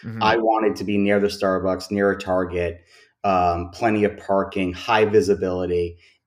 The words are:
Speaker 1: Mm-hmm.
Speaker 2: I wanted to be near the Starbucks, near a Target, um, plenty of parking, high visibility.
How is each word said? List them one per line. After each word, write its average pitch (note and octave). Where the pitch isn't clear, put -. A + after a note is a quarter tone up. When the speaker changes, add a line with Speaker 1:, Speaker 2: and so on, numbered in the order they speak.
Speaker 1:
Mm-hmm. A2+
Speaker 2:
I A2
wanted A2
to -
be G2+
near G2+
the G2+
Starbucks, F#2+
near G2+
a F#2+
Target, F2
um, F2
plenty G#2+
of G2
parking, F#2+
high G#2+
visibility. F2+